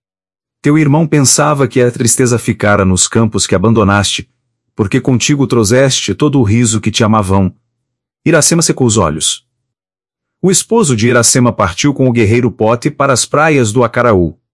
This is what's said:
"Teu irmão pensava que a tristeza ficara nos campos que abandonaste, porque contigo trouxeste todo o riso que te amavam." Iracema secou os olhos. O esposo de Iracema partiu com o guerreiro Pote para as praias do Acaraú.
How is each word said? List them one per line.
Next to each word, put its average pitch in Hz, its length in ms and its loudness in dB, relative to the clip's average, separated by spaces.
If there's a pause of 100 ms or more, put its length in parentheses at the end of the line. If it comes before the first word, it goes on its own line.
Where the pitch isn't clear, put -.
(600)
"Teu 147 160 0
irmão 156 300 2
pensava 147 600 0
que 120 140 -2
a 123 100 2
tristeza 120 480 0
ficara 101 460 0
nos 92 240 0
campos 110 380 -2
que - 80 -2
abandonaste, 101 720 0 (460)
porque 110 260 -2
contigo 139 460 0
trouxeste 120 680 0
todo 143 240 0
o 131 40 2
riso 110 400 0
que 110 80 -2
te - 120 -4
amavam." 98 520 0 (680)
Iracema 165 380 2
secou - 260 0
os 110 120 0
olhos. 80 480 -4 (960)
O 180 80 2
esposo 196 440 0
de 113 140 0
Iracema 120 420 2
partiu 110 440 -2
com 135 120 0
o 127 60 0
guerreiro 117 380 0
Pote 117 400 -2
para 139 240 -2
as 113 100 -2
praias 143 480 0
do 123 100 2
Acaraú. 113 560 0 (160)